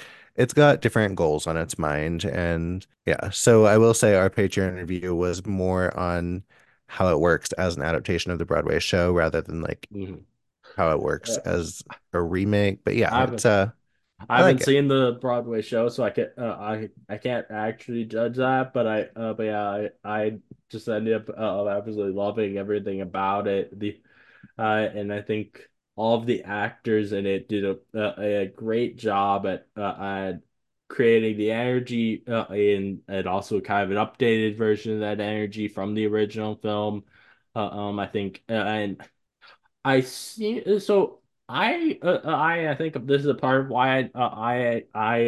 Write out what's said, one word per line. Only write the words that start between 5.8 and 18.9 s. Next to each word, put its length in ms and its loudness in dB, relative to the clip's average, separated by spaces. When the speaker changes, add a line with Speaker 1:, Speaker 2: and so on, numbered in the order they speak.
Speaker 1:
on 460 -2
how 240 2
it 80 4
works 340 2
as 220 -2
an 60 -6
adaptation 500 -2
of 60 -4
the 80 -4
Broadway 340 0
show 320 2
rather 300 0
than, 200 -8
like, 300 -8
Speaker 2:
Mm-hmm. 300 -12
Speaker 1:
how 160 2
it 100 0
works 340 -2
Speaker 2:
Yeah. 80 -6
Speaker 1:
as 380 -4
a 100 0
remake. 640 0
But, 120 0
yeah, 140 2
Speaker 2:
I 100 2
haven't, 240 0
Speaker 1:
it's, 20 4
uh, 240 6
Speaker 2:
I 80 2
Speaker 1:
I 20 6
Speaker 2:
haven't 220 6
Speaker 1:
like 0 -
it. 100 2
Speaker 2:
seen 180 4
the 320 2
Broadway 420 -2
show, 260 0
so 160 -2
I 60 0
can't, 280 -2
uh, 40 -8
I, 300 -4
I 100 -8
can't 320 -4
actually 560 -6
judge 300 -2
that. 380 0
But 120 0
I, 160 0